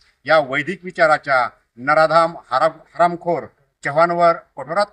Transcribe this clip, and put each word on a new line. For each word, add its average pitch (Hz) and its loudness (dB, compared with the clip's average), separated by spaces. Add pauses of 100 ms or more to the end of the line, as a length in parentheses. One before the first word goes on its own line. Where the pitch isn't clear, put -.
(260)
या 156 4
वैदिक 143 -4
विचाराच्या 147 0 (280)
नराधाम 156 2 (160)
हराम-, 151 -2
हरामखोर 170 -2 (400)
चव्हाणवर 170 2
कठोरात 165 -6